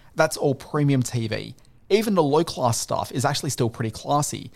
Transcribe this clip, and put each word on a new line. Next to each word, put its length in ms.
that's 220
all 180
premium 480
T 240
V. 280
Even 260
the 80
low-class 560
stuff 320
is 140
actually 260
still 180
pretty 220
classy. 640